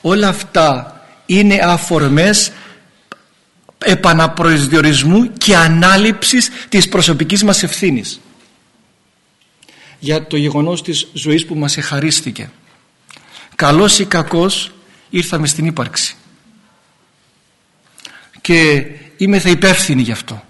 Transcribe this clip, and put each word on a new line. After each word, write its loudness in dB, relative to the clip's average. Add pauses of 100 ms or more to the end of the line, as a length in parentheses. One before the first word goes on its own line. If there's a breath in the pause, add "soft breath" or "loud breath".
όλα 0
αυτά -2 (240 loud breath)
είναι 4
αφορμές 2 (1300 loud breath)
επαναπροσδιορισμού 2
και 2
ανάληψης 2 (200 loud breath)
της 2
προσωπικής 0
μας 2
ευθύνης -4 (1800 soft breath)
για -4
το -4
γεγονός -2
της -6
ζωής -2
που -10
μας -4
εχαρίστηκε. -6 (1040 loud breath)
Καλός 2
ή -2
κακός, -2 (380 soft breath)
ήρθαμε -4
στην -4
ύπαρξη. -6 (2250 loud breath)
Και 2 (320 loud breath)
είμεθα 0
υπεύθυνοι 2
γι' -2
αυτό. -12